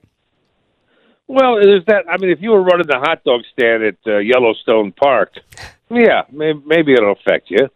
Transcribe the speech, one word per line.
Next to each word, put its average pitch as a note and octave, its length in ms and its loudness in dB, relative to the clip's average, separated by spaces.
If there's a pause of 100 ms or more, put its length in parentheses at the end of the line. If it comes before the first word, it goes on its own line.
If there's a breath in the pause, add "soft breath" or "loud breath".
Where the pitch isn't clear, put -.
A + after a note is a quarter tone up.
(1300)
Well, C4 340 0
there's G3 240 4
that. G3+ 240 0
I F3 80 -4
mean, F#3 140 -4
if D3+ 100 -4
you A3+ 100 -4
were G3+ 100 4
running F3 260 0
the C3+ 120 -2
hot D#3 240 -4
dog B2 180 -2 (120)
stand A#2 300 0
at, G#2 120 -4 (100)
uh, G#2+ 120 -2
Yellowstone A2 720 0
Park, B2 420 0 (560 loud breath)
yeah, A3 420 2
may-, D3+ 220 -4 (120)
maybe D3+ 280 0
it'll G#2 200 2
affect - 360 -4
you. A#2+ 260 0